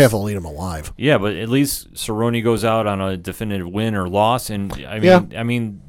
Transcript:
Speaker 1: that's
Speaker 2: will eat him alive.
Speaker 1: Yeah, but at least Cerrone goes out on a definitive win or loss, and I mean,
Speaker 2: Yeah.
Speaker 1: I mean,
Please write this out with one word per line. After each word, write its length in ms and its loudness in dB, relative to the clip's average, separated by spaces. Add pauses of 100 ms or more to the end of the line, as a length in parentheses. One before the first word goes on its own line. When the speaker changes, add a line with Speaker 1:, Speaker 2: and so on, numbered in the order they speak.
Speaker 1:
that's 140 8
Speaker 2:
will 160 -2
eat 60 -4
him 100 -6
alive. 500 -8
Speaker 1:
Yeah, 220 2
but 180 0
at 140 -6
least 440 -2
Cerrone 480 -2
goes 220 2
out 220 2
on 160 0
a 160 -2
definitive 500 -6
win 260 -2
or 140 -2
loss, 400 2
and 240 -6 (140)
I 80 -12
mean, 80 -4
Speaker 2:
Yeah. 200 8 (140)
Speaker 1:
I 60 -6
mean, 460 -2